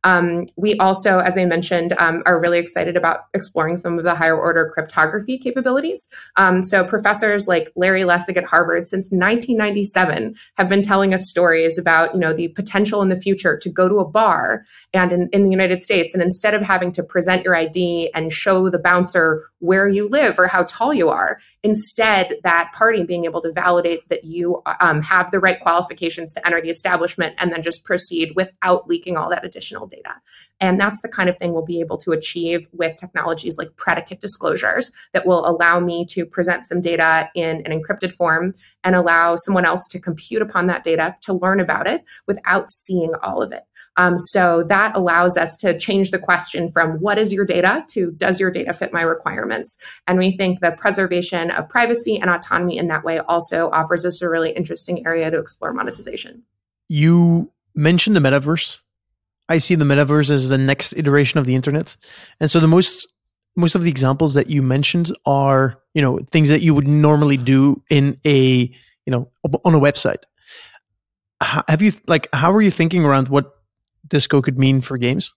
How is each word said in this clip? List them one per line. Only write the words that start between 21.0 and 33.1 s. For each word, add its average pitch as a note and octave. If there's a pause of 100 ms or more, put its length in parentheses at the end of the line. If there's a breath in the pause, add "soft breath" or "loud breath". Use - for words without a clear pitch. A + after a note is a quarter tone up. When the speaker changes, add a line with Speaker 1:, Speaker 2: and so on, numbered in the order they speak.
Speaker 1:
are, - (240 soft breath)
instead G#3+
that E3+
party A3
being F3
able E3
to E3
validate E3+
that D#3+
you, E3+ (200)
um, D#3+
have F#3
the G3
right F#3
qualifications E3+
to -
enter E3+
the E3
establishment E3+
and F3
then E3
just E3+
proceed E3+
without F#3
leaking E3+
all E3+
that F3
additional -
data. - (440 loud breath)
And F#3
that's G#3
the -
kind F#3
of F3+
thing E3+
we'll E3
be E3+
able E3
to -
achieve E3+
with E3
technologies E3